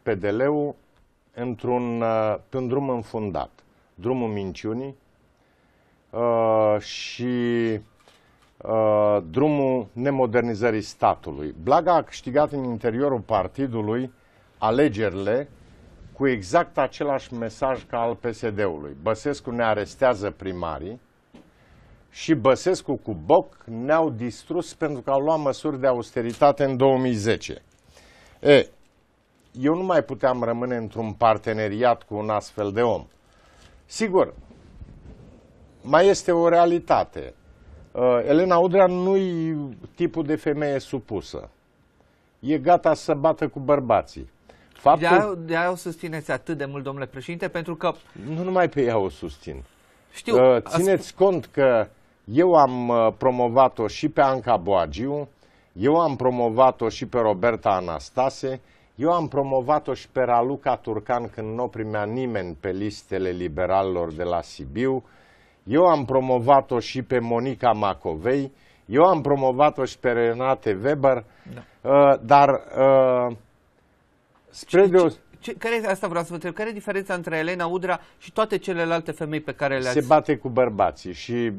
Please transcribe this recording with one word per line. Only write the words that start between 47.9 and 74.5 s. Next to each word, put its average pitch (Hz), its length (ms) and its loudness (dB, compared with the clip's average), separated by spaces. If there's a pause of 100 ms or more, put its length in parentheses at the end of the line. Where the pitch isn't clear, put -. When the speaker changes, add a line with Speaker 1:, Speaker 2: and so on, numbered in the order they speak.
Speaker 1:
Nu 175 80 -6
numai 185 260 2
pe 143 120 -2
ea 117 160 0
o 95 120 0
susțin. 76 540 -14 (500)
Speaker 2:
Știu, - 220 -2
Speaker 1:
Uh, 127 200 6
Speaker 2:
ascult- 113 120 -2 (160)
Speaker 1:
țineți 190 320 0
cont 185 300 2
că 123 420 2 (360)
eu 170 300 2
am, 127 340 4
uh, 117 200 2 (100)
promovat-o 123 720 2
și 147 220 -6
pe 151 120 0
Anca 127 360 2
Boagiu, 98 720 -2 (460)
eu 143 260 2
am 151 160 0
promovat-o 123 760 2
și 117 160 -8
pe 120 140 -4
Roberta 110 500 0
Anastase, 101 880 -4 (360)
eu 147 160 -2
am 170 160 0
promovat-o 139 640 -2
și - 160 -12
pe 131 120 -2
Raluca 123 540 2
Turcan 113 540 -6
când 110 260 -10
nu 123 80 -4
o 120 40 -4
primea 107 360 -6
nimeni 104 560 -6
pe 98 120 -6
listele 95 580 -6
liberalilor 90 840 -2
de 78 100 -8
la 87 180 -2
Sibiu, 113 600 -6 (600)
eu 147 220 4
am 156 200 4
promovat-o 131 720 2
și 127 220 -6
pe 123 180 -2
Monica 117 520 0
Macovei, 104 800 -2 (340)
eu 135 180 4
am 175 180 4
promovat-o 139 640 2
și - 140 -12
pe 127 120 0
Renate 117 720 0
Weber, 135 400 2 (300)
Speaker 2:
Da. - 380 -10
Speaker 1:
uh, 139 300 6
dar, 139 280 8
uh, 127 840 2 (1120)
spre - 320 2